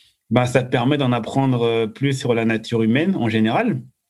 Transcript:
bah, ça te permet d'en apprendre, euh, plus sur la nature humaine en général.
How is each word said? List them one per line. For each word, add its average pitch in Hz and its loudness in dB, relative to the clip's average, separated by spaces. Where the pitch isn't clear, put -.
bah, 123 2
ça 127 0
te 127 -10
permet 127 0
d'en 127 0
apprendre, 123 0
euh, 113 0
plus 135 -4
sur 127 -2
la 113 0
nature 113 -2
humaine 151 2
en 117 -2
général. 131 0